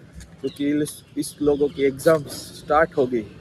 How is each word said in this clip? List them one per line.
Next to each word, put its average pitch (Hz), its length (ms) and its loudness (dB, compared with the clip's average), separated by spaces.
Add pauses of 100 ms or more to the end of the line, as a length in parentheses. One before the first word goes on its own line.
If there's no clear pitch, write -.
(420)
क्योंकि 143 280 -4 (120)
इस, 147 120 -4 (240)
इस - 240 -6
लोगों 147 280 4
की 139 160 -2
एग्जाम 143 440 2
स्टार्ट - 680 -2
हो 139 100 4
गई। 120 180 -4 (160)